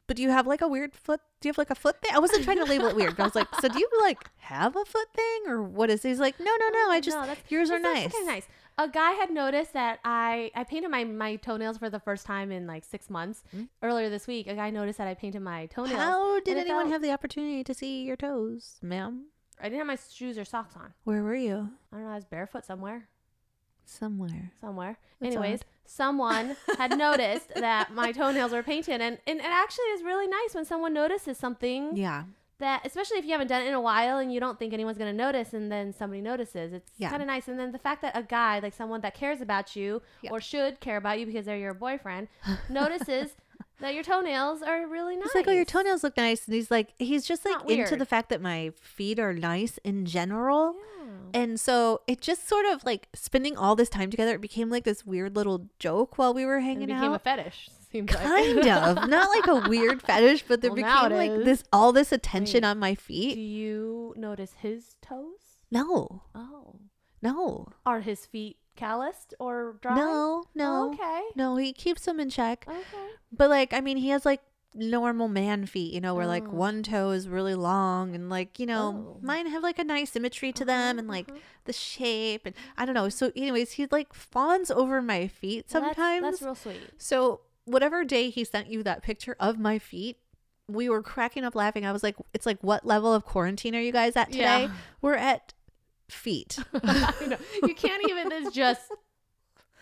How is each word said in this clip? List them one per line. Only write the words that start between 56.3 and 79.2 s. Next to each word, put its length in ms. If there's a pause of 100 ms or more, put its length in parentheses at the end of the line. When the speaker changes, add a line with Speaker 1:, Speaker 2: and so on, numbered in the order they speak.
Speaker 1:
we 100
were 120
Speaker 2:
And 80
it 40
Speaker 1:
hanging 200
Speaker 2:
became 240
Speaker 1:
out. 40
Speaker 2:
a 40
fetish, 500 (220)
seems 200
like. 120
Speaker 1:
Kind 440
of. 400
Speaker 2:
<laughs> 20
Speaker 1:
Not 200
like 180
a 220
weird 320
fetish, 460
but 140
there 100
Speaker 2:
Well, 100
now 220
Speaker 1:
became, 80
Speaker 2:
it 200
Speaker 1:
like, 80
Speaker 2:
is. 60
Speaker 1:
this, 260
all 220
this 180
attention 520
Speaker 2:
Wait, 60
Speaker 1:
on 100
my 160
feet. 400
Speaker 2:
do 60
you 760
notice 360
his 500
toes? 560 (100)
Speaker 1:
No. 540 (100)
Speaker 2:
Oh. 460 (420)
Speaker 1:
No. 460 (180)
Speaker 2:
Are 160
his 240
feet 320 (180)
calloused 640
or 420
dry? 140
Speaker 1:
No, 500 (100)
no. 360
Speaker 2:
Oh, 20
okay. 280 (140)
Speaker 1:
No, 220
he 160
keeps 320
them 140
in 100
check. 380
Speaker 2:
Okay. 400 (240)
Speaker 1:
But, 180
like, 240
I 80
mean, 160
he 120
has, 160
like, 160 (320)
normal 540
man 380
feet, 280
you 60
know, 140
where, 140
like, 200
Speaker 2:
Oh. 40
Speaker 1:
one 320
toe 260
is 180
really 280
long 580
and, 160
like, 300
you 80
know, 500
Speaker 2:
Oh. 80